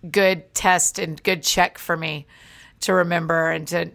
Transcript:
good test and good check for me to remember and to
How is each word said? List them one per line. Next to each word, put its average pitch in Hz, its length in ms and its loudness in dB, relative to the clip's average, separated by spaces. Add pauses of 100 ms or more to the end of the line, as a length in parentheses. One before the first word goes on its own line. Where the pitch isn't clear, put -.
(100)
good 190 440 2
test 180 440 2
and 165 240 -8
good 185 200 -2
check - 360 0
for - 180 -4
me 156 300 -8 (540)
to - 120 0
remember 165 580 2
and 160 180 -4
to 170 260 -2